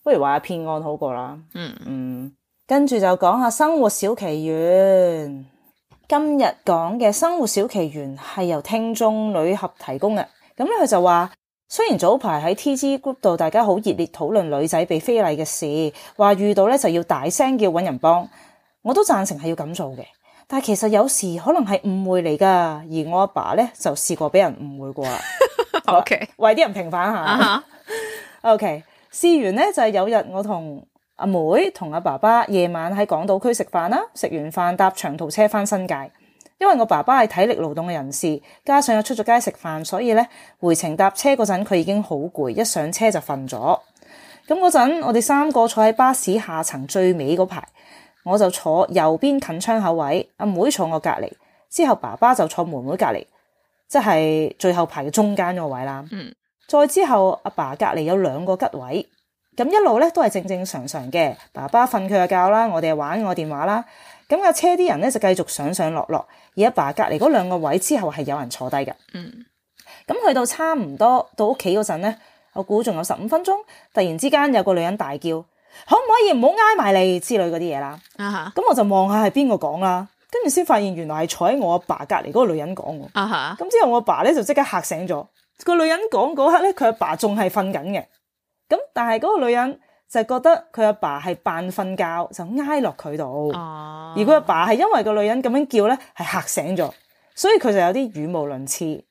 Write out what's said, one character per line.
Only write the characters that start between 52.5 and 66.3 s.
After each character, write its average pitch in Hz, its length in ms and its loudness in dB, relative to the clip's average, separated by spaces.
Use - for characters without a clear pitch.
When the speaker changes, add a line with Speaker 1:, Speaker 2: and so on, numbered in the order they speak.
Speaker 1:
妹 165 160 -8
妹 139 160 -6
隔 202 80 0
離， 117 200 -4
即 - 100 0
係 156 640 2
最 180 140 2
後 170 120 2
排 147 200 -10
嘅 147 40 -6
中 208 240 2
間 185 220 -2
嗰 180 60 -6
個 156 60 -6
位 131 180 -6
啦。 139 260 -10
Speaker 2:
嗯。 175 240 -14
Speaker 1:
再 294 180 6
之 370 200 2
後 196 380 4
阿 - 80 -6
爸 139 220 -6
隔 175 120 -2
離 165 160 -2
有 165 160 0
兩 160 260 -2
個 185 140 -2
吉 - 160 -2
位， 135 340 -6
咁 240 100 0
一 349 120 2
路 320 220 4
咧 330 120 4
都 339 100 0
係 240 80 4
正 185 160 -6
正 185 200 -6
常 147 200 -10
常 131 240 -10
嘅， 147 240 0
爸 135 160 -10
爸 240 180 4
瞓 202 220 -2
佢 202 120 2
嘅 180 60 2
覺 185 80 0
啦， 202 320 4
我 170 140 -2
哋 160 120 0
玩 156 300 -4
我 190 100 -2
電 160 160 -6
話 147 140 -6
啦。 208 220 -2
咁 311 160 2
架 359 80 6
車 - 240 2
啲 359 120 2
人 160 140 0
咧 226 80 2
就 262 100 -4
繼 - 100 -2
續 185 180 0
上 147 260 -6
上 165 180 -2
落 160 180 -4
落， 156 140 -2